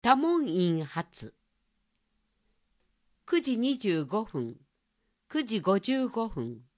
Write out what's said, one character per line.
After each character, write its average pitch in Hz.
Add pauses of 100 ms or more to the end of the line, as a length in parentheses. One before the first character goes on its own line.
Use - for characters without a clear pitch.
多 254
聞 320
院 170
発。 - (1900)
九 339
時 254
二 254
十 170
五 208
分。 123 (680)
九 311
時 220
五 190
十 262
五 226
分。 120 (140)